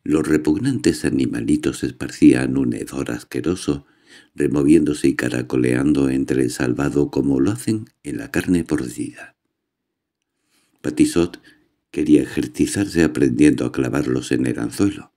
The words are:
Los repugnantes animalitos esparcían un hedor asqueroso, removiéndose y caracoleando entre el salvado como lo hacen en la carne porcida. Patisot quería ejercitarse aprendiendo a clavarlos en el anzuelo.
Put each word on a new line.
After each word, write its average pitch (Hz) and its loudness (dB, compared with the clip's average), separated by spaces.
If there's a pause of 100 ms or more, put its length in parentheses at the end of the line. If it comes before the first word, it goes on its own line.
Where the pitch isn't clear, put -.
Los 76 0
repugnantes 78 0
animalitos 65 -2
esparcían 64 2
un 62 0
hedor 65 -8
asqueroso, 69 -4 (480)
removiéndose 73 2
y 65 2
caracoleando 64 0
entre 65 0
el 62 0
salvado 69 0
como 69 0
lo 90 2
hacen 110 -4 (160)
en 64 -10
la 57 -12
carne 87 0
porcida. - -8 (1500)
Patisot - 0 (480)
quería 76 2
ejercitarse - -2
aprendiendo 65 2
a 62 -4
clavarlos 64 -2
en 64 0
el 60 -4
anzuelo. 98 -4